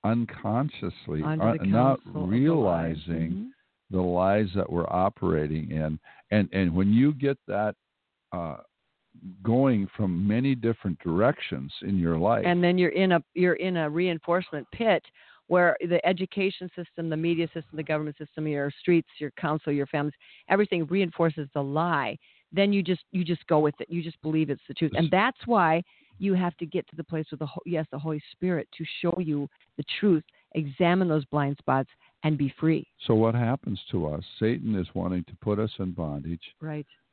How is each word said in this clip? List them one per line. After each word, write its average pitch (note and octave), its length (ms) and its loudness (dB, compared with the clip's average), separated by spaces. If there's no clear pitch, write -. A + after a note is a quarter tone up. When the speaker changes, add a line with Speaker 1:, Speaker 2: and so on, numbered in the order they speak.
Speaker 1:
unconsciously, A2 1160 -2
Speaker 2:
Under D#3 220 -2
Speaker 1:
uh, A2+ 140 2
Speaker 2:
the - 80 -4
Speaker 1:
not B2 380 4
Speaker 2:
counsel - 40 -16
of F2 60 -16
the F2 60 -6
lie. F2+ 60 -4
Speaker 1:
realizing E2+ 1040 0
Speaker 2:
Mm-hmm. G#2 680 -8
Speaker 1:
the F#2 60 2
lies F#2 520 2
that G2 160 -2
we're E2+ 200 -2
operating D#2 800 0
in, D#2 280 -4
and, G2+ 220 2
and F2+ 220 0
when G2 180 4
you C3+ 220 6
get C#3 240 -2
that, G2+ 260 -2
uh, E2 260 -8
going A2+ 540 2
from F#2+ 300 0
many B2 280 2
different A2 460 -2
directions E2+ 720 0
in F#2+ 160 -2
your E2+ 180 2
life. G2+ 300 2
Speaker 2:
And F3 160 2
then F3+ 160 2
you're F3 120 2
in F#3 220 2
a, E3 100 2
you're F3+ 200 2
in F#3 220 -4
a D#3 140 -2
reinforcement E3+ 840 -2
pit A3 300 2
where F3 300 6
the F3 260 0
education F#3 680 -2
system, E3 340 -8
the D#3 60 -2
media E3 320 0
system, - 260 -12
the D#3 80 -6
government D3+ 340 -4
system, D#3 300 -8
your C#3+ 240 -2
streets, E3+ 280 4
your D3 140 -8
council, D#3 400 -2
your C#3 140 0
families, D3 280 -2
everything F#3+ 380 2
reinforces E3 680 0
the C#3+ 80 0
lie, C#3+ 540 0
then G3 200 2
you G3 120 2
just, F3+ 260 -2
you F3+ 140 0
just E3 240 -4
go D#3 100 6
with D3+ 220 2
it. - 100 -8
You E3+ 100 -2
just D#3+ 220 -10
believe D#3 260 0
it's C3+ 200 -4
the C3+ 60 -12
truth. D#3 200 -2
And D#3+ 160 2
that's G#3 360 2
why F3 360 4
you F#3+ 160 0
have F3+ 240 0
to E3+ 80 -6
get D#3 240 -4
to D#3 60 -16
the D#3+ 60 -10
place D#3 300 -6
with C3+ 80 -12
the D3+ 60 -4
Ho-, - 200 -12
yes, D#3+ 240 -2
the C#3 80 -10
Holy D3+ 320 -6
Spirit F3+ 380 -2
to E3 60 -6
show E3+ 160 2
you D3 300 -2
the - 80 -8
truth, F3 240 4
examine F3 540 2
those D#3 160 2
blind C#3+ 340 0
spots, C3+ 300 0
and D3+ 160 0
be C#3 220 0
free. D#3+ 260 2
Speaker 1:
So A2+ 60 6
what A2+ 200 4
happens A#2+ 460 -2
to E2+ 160 -2
us? D2+ 160 -4
Satan A2 380 0
is F2+ 180 -2
wanting F2+ 300 -2
to - 80 -18
put G#2 160 0
us G#2+ 120 -2
in F#2 100 -4
bondage D#2+ 560 -6
Speaker 2:
Right. D3+ 260 -10